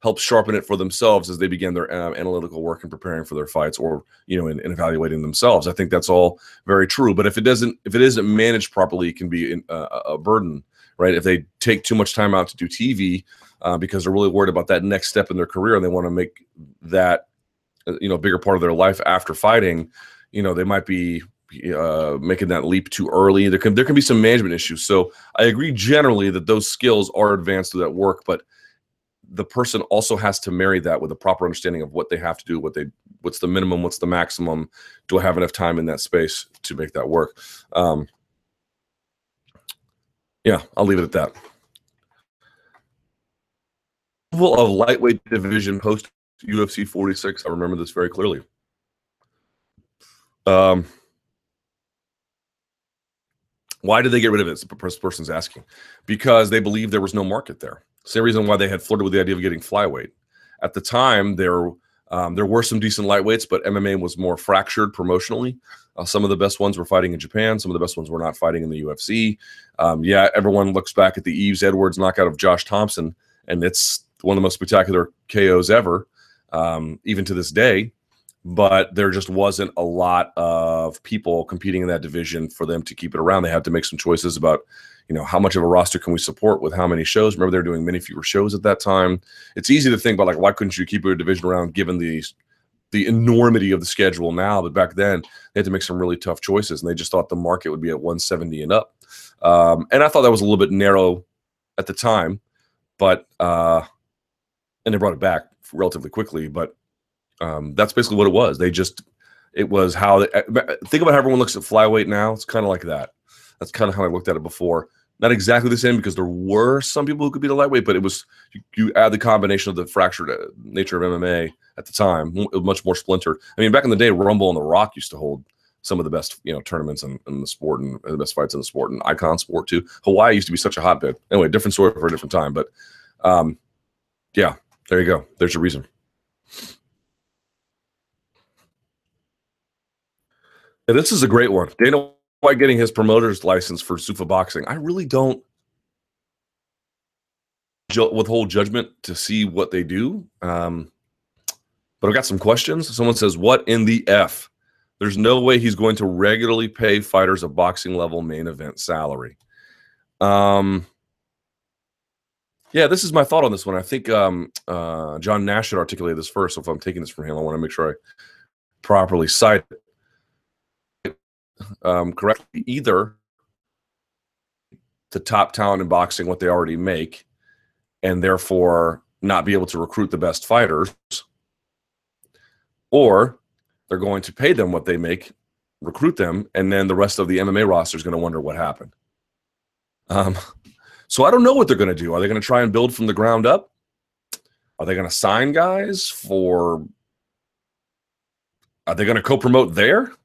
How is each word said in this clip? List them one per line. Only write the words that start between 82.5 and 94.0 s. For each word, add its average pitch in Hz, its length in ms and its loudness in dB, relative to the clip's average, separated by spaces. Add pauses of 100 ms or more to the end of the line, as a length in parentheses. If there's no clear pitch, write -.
for - 160 -8
them 82 160 -4
to - 140 -16
keep - 180 -10
it 80 60 -4
around. 90 240 2
They 82 60 -2
had 82 120 0
to 85 80 -6
make 82 140 -2
some - 140 -10
choices 85 380 -2
about 78 260 2 (460)
you 80 60 -8
know, 76 100 -6
how 90 140 0
much 95 180 2
of 90 60 0
a 85 40 2
roster 87 320 4
can 87 140 -4
we 85 60 0
support 87 440 0
with 78 120 -4
how 90 120 0
many 82 180 -2
shows? 107 300 2
Remember, 92 160 0
they 90 80 0
were 90 40 0
doing 85 220 -4
many 90 160 -4
fewer - 220 -14
shows 101 320 -2
at 98 80 -8
that 104 180 0
time. 92 400 0 (360)
It's - 140 -2
easy 139 200 4
to 110 80 2
think 113 160 0
about, 95 120 2
like, 85 120 0
why 98 140 4
couldn't 98 260 -4
you 92 80 -4
keep 98 180 -4
your 95 100 2
division 87 320 -2
around 87 280 -2
given 90 240 -2
the, 82 240 -6 (680)
the 107 140 0
enormity 113 640 4
of 90 80 0
the 87 60 -10
schedule 85 460 0